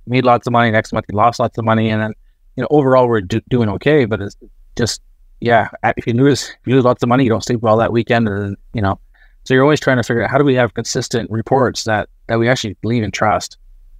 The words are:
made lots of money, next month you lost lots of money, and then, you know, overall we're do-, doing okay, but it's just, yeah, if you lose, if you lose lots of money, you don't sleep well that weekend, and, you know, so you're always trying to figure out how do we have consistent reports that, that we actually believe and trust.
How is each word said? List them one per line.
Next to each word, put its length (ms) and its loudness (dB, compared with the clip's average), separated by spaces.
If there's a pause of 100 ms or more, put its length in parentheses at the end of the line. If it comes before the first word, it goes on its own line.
made 180 0
lots 220 2
of 60 -4
money, 180 2
next 220 0
month 160 -4
you 80 -8
lost 240 0
lots 180 -4
of 60 -4
money, 240 0
and 140 -2
then, 100 -6 (420)
you 80 -6
know, 80 -4
overall 380 4
we're 140 2
do-, 260 -4
doing 220 0
okay, 340 2
but 160 -4
it's 160 -12 (400)
just, 240 -4 (400)
yeah, 280 2 (280)
if 100 -8
you 60 -2
lose, 360 2
if 180 -20
you 80 2
lose 100 4
lots 180 0
of 60 2
money, 160 2
you 60 2
don't 120 0
sleep 180 -4
well 180 2
that 140 0
weekend, 360 0
and, 280 -6 (180)
you 80 -4
know, 180 -2 (440)
so 100 0
you're 100 6
always 160 4
trying 160 0
to 60 0
figure 200 -2
out 80 -4
how 80 2
do 60 2
we 100 2
have 200 0
consistent 560 -6
reports 540 -2
that, 260 -4 (160)
that 120 -2
we 100 0
actually 340 -2
believe 200 -2
and 120 -6
trust. 420 -2 (440)